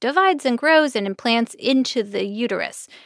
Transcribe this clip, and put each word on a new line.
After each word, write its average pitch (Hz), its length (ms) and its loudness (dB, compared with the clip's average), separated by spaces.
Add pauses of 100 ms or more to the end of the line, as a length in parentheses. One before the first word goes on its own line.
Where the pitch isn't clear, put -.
divides 320 440 2
and 240 140 0
grows 302 380 2
and 202 100 -2
implants 233 480 -2
into 262 480 0
the 196 220 -4
uterus. 202 640 -6 (180)